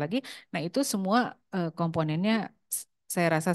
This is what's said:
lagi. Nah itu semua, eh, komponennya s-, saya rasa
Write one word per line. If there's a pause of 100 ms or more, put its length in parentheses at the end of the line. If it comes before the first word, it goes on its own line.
lagi. (320)
Nah
itu
semua, (380)
eh,
komponennya (340)
s-, (300)
saya (120)
rasa